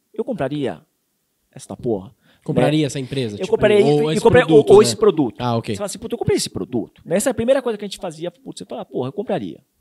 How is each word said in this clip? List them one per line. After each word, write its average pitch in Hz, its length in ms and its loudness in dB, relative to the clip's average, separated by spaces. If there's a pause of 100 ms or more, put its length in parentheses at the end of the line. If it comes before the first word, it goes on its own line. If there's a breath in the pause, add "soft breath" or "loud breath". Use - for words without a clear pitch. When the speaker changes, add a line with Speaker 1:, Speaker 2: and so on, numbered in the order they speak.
(140)
Speaker 1:
"Eu - 100 -8
compraria 139 580 -6 (680)
esta - 240 -18
porra?" 104 400 -6 (300 soft breath)
Speaker 2:
Compraria 127 360 0
Speaker 1:
Né? 147 40 0
Speaker 2:
essa 139 140 -8
empresa, 123 360 -6
Speaker 1:
Eu 98 40 -14
Speaker 2:
tipo, 185 100 -6
Speaker 1:
compraria 214 360 4
Speaker 2:
ou - 240 2
Speaker 1:
e 156 60 -2
Speaker 2:
esse - 80 -2
Speaker 1:
compraria 240 240 6
Speaker 2:
produto, 147 220 6
Speaker 1:
ou, 196 60 10
ou 208 60 10
Speaker 2:
né? 220 60 4
Speaker 1:
esse - 80 -4
produto. 156 440 0
Speaker 2:
Ah, 120 180 -2
ok. 113 180 -6
Speaker 1:
Você - 40 -10
fala 208 80 -6
assim, - 120 -14
"Puta, - 140 -10
eu - 60 -10
comprei 392 180 -2
esse - 120 -4
produto?" - 560 -8
Essa 180 240 -2
é - 20 0
a - 20 -6
primeira 254 280 0
coisa 233 160 -6
que 208 60 -12
a 208 40 -10
gente - 100 -14
fazia. 165 340 -10
Putz, - 280 -18
você 190 60 -16
fala, 240 200 -14
"Porra, 127 240 -6
eu - 40 -12
compraria." 170 460 -4 (220)